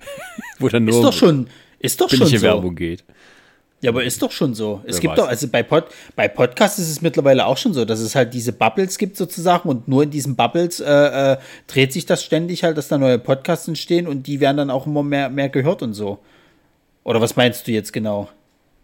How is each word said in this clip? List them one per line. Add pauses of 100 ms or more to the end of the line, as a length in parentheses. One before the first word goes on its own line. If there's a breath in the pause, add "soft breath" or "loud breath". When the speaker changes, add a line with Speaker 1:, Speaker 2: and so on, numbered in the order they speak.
(120 loud breath)
Speaker 1:
<laughs>
wo
dann
nur
Speaker 2:
Ist
doch
schon, (300 loud breath)
ist
doch
Speaker 1:
billige
Speaker 2:
schon
so.
Speaker 1:
Werbung
geht. (800 soft breath)
Speaker 2:
Ja,
aber
ist
doch
schon
so.
Es
Speaker 1:
Wer
Speaker 2:
gibt
Speaker 1:
weiß.
Speaker 2:
doch,
also
bei
Pod-, (260 loud breath)
bei
Podcasts
ist
es
mittlerweile
auch
schon
so,
dass
es
halt
diese
Bubbles
gibt
sozusagen
und
nur
in
diesen
Bubbles,
äh,
äh, (300 loud breath)
dreht
sich
das
ständig
halt,
dass
da
neue
Podcasts
entstehen
und
die
werden
dann
auch
immer
mehr,
mehr
gehört
und
so. (840 soft breath)
Oder
was
meinst
du
jetzt
genau? (540)